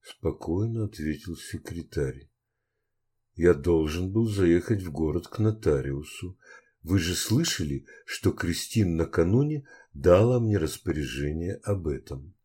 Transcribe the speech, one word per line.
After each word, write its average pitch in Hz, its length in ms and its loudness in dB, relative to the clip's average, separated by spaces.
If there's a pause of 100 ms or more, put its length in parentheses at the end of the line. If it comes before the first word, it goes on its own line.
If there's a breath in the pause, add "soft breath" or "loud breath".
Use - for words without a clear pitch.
спокойно 107 760 -4
ответил 78 520 -6
секретарь. 73 920 -8 (1040)
"Я 85 200 6
должен 82 560 0
был 113 160 2
заехать 92 560 2
в 87 80 -8
город 78 380 -2
к - 100 -10
нотариусу. 78 1000 -2 (440 loud breath)
Вы 92 160 2
же 85 160 0
слышали, 76 720 -2 (180 loud breath)
что - 280 -2
Кристин 87 640 0
накануне 113 680 2 (260 loud breath)
дала 98 480 6
мне 107 180 2
распоряжение 76 1000 -4
об 95 300 -4
этом. 69 480 -8 (100)